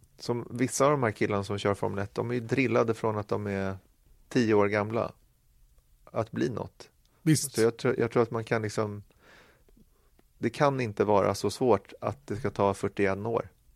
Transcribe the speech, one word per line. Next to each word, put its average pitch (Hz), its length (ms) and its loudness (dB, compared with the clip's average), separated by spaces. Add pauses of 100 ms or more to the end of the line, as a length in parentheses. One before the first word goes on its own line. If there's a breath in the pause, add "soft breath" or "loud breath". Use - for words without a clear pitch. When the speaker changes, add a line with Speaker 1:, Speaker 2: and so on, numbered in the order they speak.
(200)
Speaker 1:
som 120 320 -6
vissa 123 340 0
av 143 60 4
de 135 120 0
här 113 80 2
killarna 101 320 0
som 101 140 -6
kör 101 160 2
Formel 101 260 -4
ett, 101 160 -6
de 110 140 -4
är 123 40 -4
ju 123 60 -2
drillade 120 540 2
från 110 240 -2
att 104 100 -6
de 104 200 -4
är 98 300 -4 (520)
tio 113 240 2
år 104 140 6
gamla 104 440 -2 (920)
att - 260 -6
bli 131 180 -2
något. 104 400 -12 (320)
Speaker 2:
Visst. 147 340 2
Speaker 1:
Så 113 60 2
jag 117 160 2
tror, 120 220 0
jag 117 120 0
tror 123 120 4
att 113 80 -6
man 113 120 -4
kan 113 180 0
liksom, 104 420 -4 (1300 soft breath)
det 120 120 0
kan 139 320 2
inte 110 220 0
vara 101 320 4
så 104 140 -2
svårt 110 520 2
att - 260 -8
det 107 80 -6
ska 101 140 -4
ta 101 240 2
fyrtioen 98 520 -2
år. 113 240 -4 (260)